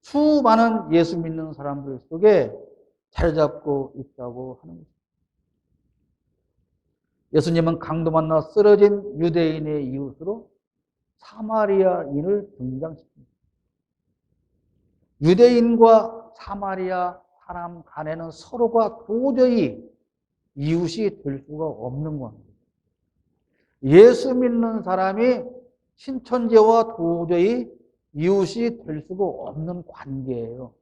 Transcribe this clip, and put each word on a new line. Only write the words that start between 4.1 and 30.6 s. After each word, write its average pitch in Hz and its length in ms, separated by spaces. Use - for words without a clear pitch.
하는 170 160
거죠. 160 160
예수님은 165 460
강도 160 320
만나 160 300
쓰러진 202 800
유대인의 156 680
이웃으로 139 640
사마리아인을 196 1300
등장시킵니다. 135 680
유대인과 226 1120
사마리아 185 840
사람 175 400
간에는 160 460
서로가 226 720
도저히 240 760
이웃이 165 680
될 139 240
수가 151 180
없는 139 540
겁니다. 107 340
예수 233 520
믿는 233 480
사람이 190 600
신천지와 226 1000
도저히 175 760
이웃이 196 720
될 151 220
수가 190 160
없는 165 640
관계예요. 127 960